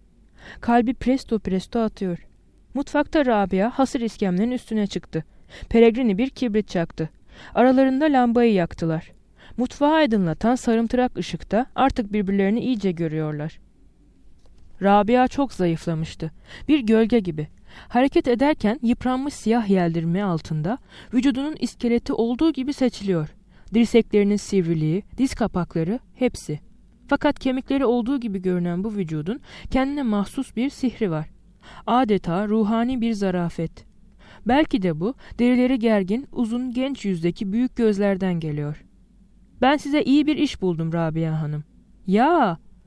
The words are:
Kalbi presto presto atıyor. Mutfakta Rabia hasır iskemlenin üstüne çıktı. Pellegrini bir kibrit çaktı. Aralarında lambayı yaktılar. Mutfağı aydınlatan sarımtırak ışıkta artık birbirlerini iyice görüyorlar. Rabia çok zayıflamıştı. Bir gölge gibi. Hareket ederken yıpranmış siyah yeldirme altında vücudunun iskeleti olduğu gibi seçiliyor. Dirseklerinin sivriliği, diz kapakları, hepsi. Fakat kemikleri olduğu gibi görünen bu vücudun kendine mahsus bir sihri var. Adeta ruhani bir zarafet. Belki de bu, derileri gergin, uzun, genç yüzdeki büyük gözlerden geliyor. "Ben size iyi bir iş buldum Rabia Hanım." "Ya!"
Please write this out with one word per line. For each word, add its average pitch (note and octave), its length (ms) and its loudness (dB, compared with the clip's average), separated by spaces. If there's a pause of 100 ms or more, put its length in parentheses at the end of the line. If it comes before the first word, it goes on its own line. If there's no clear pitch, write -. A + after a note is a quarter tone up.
(600)
Kalbi A#3+ 340 2
presto B3 440 -2
presto F#3+ 420 -4
atıyor. G3 460 -4 (480)
Mutfakta D4 520 0
Rabia G3+ 440 2
hasır C4+ 300 0
iskemlenin G#3 500 -2
üstüne A3 360 -4
çıktı. - 380 -8 (440)
Pellegrini A3+ 500 4
bir C4 120 0
kibrit G#3+ 380 -2
çaktı. E3 420 -4 (440)
Aralarında C4 500 4
lambayı A#3+ 480 4
yaktılar. E3 600 -2 (440)
Mutfağı C#4+ 360 0
aydınlatan A3+ 640 2
sarımtırak A#3+ 640 0
ışıkta G3 560 -4
artık A#3+ 380 0
birbirlerini G3 480 0
iyice G3+ 320 -2
görüyorlar. D#3 640 -6 (1200)
Rabia G#3 460 4
çok C#4 240 -4
zayıflamıştı. E3 800 -4 (380)
Bir D4 120 4
gölge A3 400 4
gibi. D#3 280 -6 (400)
Hareket C#4 400 2
ederken B3 540 2
yıpranmış B3+ 520 -2
siyah A3 340 0
yeldirme F3 540 0
altında E3+ 560 -4 (360)
vücudunun C4+ 460 0
iskeleti A#3+ 520 -2
olduğu B3 400 0
gibi C4 200 -4
seçiliyor. G3 640 -2 (400)
Dirseklerinin G#3 600 4
sivriliği, E3+ 640 0 (160)
diz B3+ 160 0
kapakları, F3+ 640 -2 (140)
hepsi. - 460 -4 (480)
Fakat C#4+ 300 2
kemikleri C4+ 460 -2
olduğu B3 360 0
gibi G3 220 -6
görünen F3+ 420 -2
bu A3 100 -6
vücudun E3 460 -6 (300)
kendine C#4 320 0
mahsus G#3+ 540 -4
bir C4 140 -2
sihri A3 400 -4
var. D#3 200 -6 (560)
Adeta G#3 640 0
ruhani A3+ 520 0
bir A3+ 120 0
zarafet. F3+ 760 -4 (580)
Belki B3+ 360 2
de D#3+ 180 0
bu, A3 140 -4 (240)
derileri B3 400 4
gergin, G#3+ 540 0
uzun, A#3+ 380 -4
genç B3+ 340 -4
yüzdeki F3+ 480 -2
büyük A#3+ 240 -2
gözlerden G3 640 2
geliyor. D3+ 440 -6 (760)
"Ben C#4 160 4
size D4 260 0
iyi C#4+ 240 4
bir D4+ 100 0
iş - 260 -2
buldum E3 300 -2
Rabia D#3+ 480 -2
Hanım." D3+ 240 -6 (420)
"Ya!" A3+ 520 4 (280)